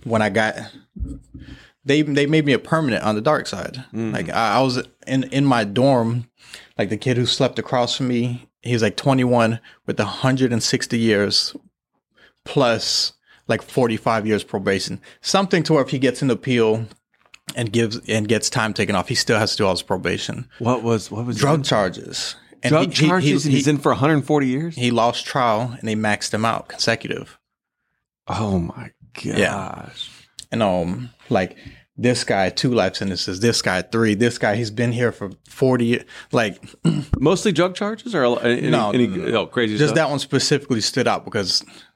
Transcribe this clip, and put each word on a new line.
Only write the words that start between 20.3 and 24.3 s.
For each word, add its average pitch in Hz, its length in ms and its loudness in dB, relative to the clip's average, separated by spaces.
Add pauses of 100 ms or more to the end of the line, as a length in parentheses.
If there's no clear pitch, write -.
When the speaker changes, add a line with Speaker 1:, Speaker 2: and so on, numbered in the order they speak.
Speaker 2:
What 120 240 0
was, 113 280 -2
what 113 140 -8
was 117 120 -4
Speaker 1:
Drug 143 260 2
Speaker 2:
that? - 60 -8
Speaker 1:
charges. - 680 -2 (280)
And 123 80 -2
Speaker 2:
Drug 160 220 2
Speaker 1:
he, 135 100 2
he, 160 60 6
Speaker 2:
charges, 143 340 4
Speaker 1:
he, 151 60 0
Speaker 2:
and 135 80 6
he's 139 80 2
Speaker 1:
he, 151 60 4
Speaker 2:
in 147 60 2
for 143 140 2
a 120 40 2
hundred 147 300 4
forty 147 220 2